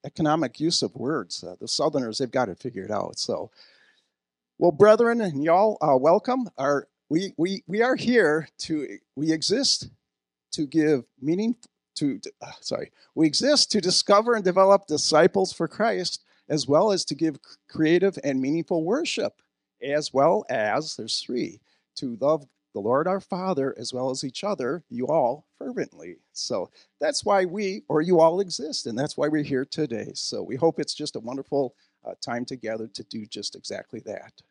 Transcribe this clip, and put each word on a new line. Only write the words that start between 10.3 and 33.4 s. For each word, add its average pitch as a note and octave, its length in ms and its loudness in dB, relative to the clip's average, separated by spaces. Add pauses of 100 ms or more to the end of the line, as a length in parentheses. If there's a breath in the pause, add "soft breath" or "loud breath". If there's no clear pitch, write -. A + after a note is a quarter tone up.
to D3+ 160 -4
give D3+ 380 2 (160)
meaning F#3+ 340 0 (400)
to, C#3+ 240 -2
to, - 100 -12 (120)
uh, - 180 -16
sorry, - 320 -8 (220 soft breath)
we D#3 120 2
exist B3 460 2
to F#3 80 2
discover G3+ 560 4
and G#3 80 -2
develop F#3+ 420 6
disciples E3 680 2
for E3 120 -4
Christ, F#3 600 -4 (240)
as C#3 180 -2
well F3 240 4
as F#3 140 -2
to C#3+ 100 -6
give D#3 200 -2
c-, - 200 -20 (140)
creative F3 520 2
and C3+ 200 0
meaningful D#3+ 420 0
worship, A#3+ 580 -2 (400)
as C#3+ 320 -2
well D#3+ 360 4
as, A#2+ 480 -2
there's A2 240 -6
three, - 400 -6 (340)
to A#2+ 240 -8
love D3 260 0 (280)
the G#2 80 -8
Lord C3+ 260 0
our F#3+ 140 -2
Father, F3+ 560 -4
as A#2+ 160 -10
well B2+ 160 -4
as C3 160 -6
each - 180 -10
other, E3 460 -4
you B2 180 -6
all, C#3+ 380 0 (120)
fervently. B2+ 600 -10 (160)
So F#2+ 360 -6 (300 soft breath)
that's D3 240 -2
why G3 220 4
we, F#3+ 420 -6
or D#3 140 0
you F3 180 4
all, E3 220 6
exist, A#3+ 460 -6
and A#2 120 -4
that's D3 160 -4
why D3 140 0
we're D3+ 120 0
here C#3 220 -2
today. A#2 520 -6
So - 280 -6
we G#2 140 -8
hope D#3+ 240 2
it's - 120 -6
just - 220 -10
a A2 60 -8
wonderful, C3+ 540 -4 (300)
uh, A2 140 -10
time A#2+ 240 -6
together A2+ 440 -8
to - 160 -14
do A2 220 -10
just - 300 -10